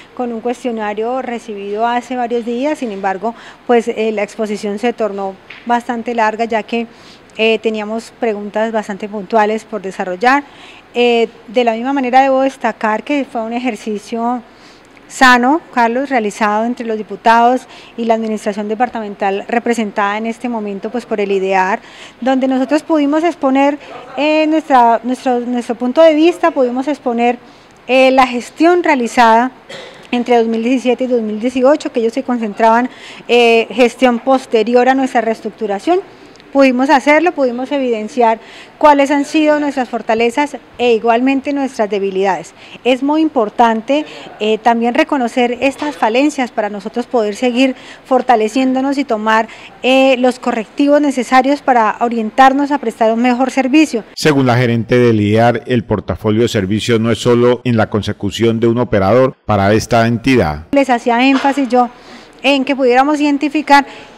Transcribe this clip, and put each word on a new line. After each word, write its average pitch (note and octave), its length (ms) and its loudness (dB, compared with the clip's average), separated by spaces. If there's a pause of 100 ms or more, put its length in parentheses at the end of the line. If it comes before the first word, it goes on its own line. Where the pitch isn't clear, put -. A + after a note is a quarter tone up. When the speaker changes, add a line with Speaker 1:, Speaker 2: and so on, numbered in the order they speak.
(160)
Speaker 1:
con B3 160 -6
un A3+ 80 -8
cuestionario A3+ 840 -6
recibido G#3+ 600 -6
hace A#3+ 300 -4
varios A#3+ 300 -4
días. B3+ 320 -4
Sin A#3 140 -6
embargo, G3 420 -4 (320)
pues, A#3 220 2
eh, A3 260 -2
la G3+ 80 -4
exposición G#3 560 -6
se A#3+ 160 -2
tornó G3 400 -6 (320)
bastante A#3+ 480 -4
larga, A3 320 0
ya A3 160 -4
que, A#3 240 -6 (520)
eh, A3 200 2
teníamos A3 640 -6
preguntas G#3+ 520 -4
bastante G#3 380 -6
puntuales G#3+ 560 -2
por G#3+ 160 -10
desarrollar. G3 600 -2 (500)
Eh, A#3+ 340 2 (200)
de B3 160 0
la A#3 100 0
misma A#3 180 -6
manera C4 300 2
debo C4+ 200 2
destacar A3 640 -2
que C#4+ 220 -2
fue - 160 -8
un A3 100 -8
ejercicio A#3 920 -6 (640)
sano, B3+ 520 2 (140)
Carlos, A#3+ 360 -2
realizado G#3+ 540 -2
entre A#3+ 220 -6
los A3 120 -4
diputados A#3 680 2 (300)
y A#3 80 -4
la A3+ 80 2
administración G#3+ 560 -4
departamental G#3 800 -4
representada A3 680 -2
en A3 80 -6
este A3+ 220 -6
momento, G#3 420 -8
pues, A3+ 160 -8
por G#3+ 140 -4
el G3+ 140 -2
idear, F#3+ 480 0 (400)
donde C4 260 0
nosotros C4 340 0
pudimos D#4 440 0
exponer, C#4 520 0 (380)
eh, D#4 320 0
nuestra, C4 560 2
nuestro, B3 380 -2
nuestro A#3+ 340 -4
punto B3 260 0
de E4 120 6
vista, E4 380 2
pudimos C4 360 -2
exponer, A#3+ 520 -2 (500)
eh, C4 220 4
la C4 140 4
gestión D#4 580 0
realizada A#3+ 680 2 (600)
entre A#3+ 260 0
dos A3+ 100 2
mil A3+ 160 -2
diecisiete B3 400 0
y C4 40 -4
dos A#3+ 140 0
mil G#3+ 200 -6
dieciocho, C4 500 0
que - 80 -2
ellos A3+ 140 -2
se C4 100 -6
concentraban, A3+ 640 0 (380)
eh, A#3 420 4
gestión A#3+ 500 2
posterior B3 680 2
a C4 80 4
nuestra C4 240 0
reestructuración. A3 800 -2 (540)
Pudimos C4+ 360 4
hacerlo, D4+ 420 4
pudimos B3+ 400 -4
evidenciar A#3 680 0 (400)
cuáles C#4+ 320 6
han C#4+ 140 0
sido D4+ 380 2
nuestras C4+ 260 -4
fortalezas A#3 680 -2 (200)
e A#3+ 140 2
igualmente B3 600 0
nuestras B3+ 360 -2
debilidades. F#3+ 640 -4 (300)
Es B3 200 0
muy D4+ 180 0
importante, A#3+ 840 0 (360)
eh, G#3+ 160 0
también A#3 360 0
reconocer B3 680 -2
estas C#4 340 -4
falencias B3+ 560 0
para G#3 180 -4
nosotros G#3 380 -8
poder G#3 300 -2
seguir B3+ 360 0 (300)
fortaleciéndonos C4 920 0
y C#4+ 80 -2
tomar, A3 420 0 (340)
eh, C4 360 4
los B3 220 0
correctivos C#4 600 0
necesarios C4+ 640 2
para A#3 400 2
orientarnos C4 720 2
a C#4+ 80 -2
prestar A3+ 340 0
un A3+ 80 -2
mejor B3+ 280 0
servicio. C4 540 2 (100)
Speaker 2:
Según C#3 320 2
la A#2+ 120 4
gerente A#2 420 2
del A#2 220 4
idear, A2+ 460 2
el B2 180 0
portafolio G#2+ 560 -2
de A#2 80 2
servicios G#2+ 500 0
no A2+ 120 0
es A2 80 -2
solo A#2+ 440 2
en A#2+ 140 0
la G#2+ 120 2
consecución G#2 680 -2
de A#2 80 2
un A#2 100 2
operador A#2+ 680 2
para G2+ 260 0
esta A2+ 340 2
entidad. A2 680 0
Speaker 1:
Les C#4 160 2
hacía A#3+ 360 0
énfasis C4+ 440 0
yo B3 180 2 (560)
en C4+ 220 0
que C#4 100 -2
pudiéramos C4+ 460 2
identificar C#4+ 640 2 (320)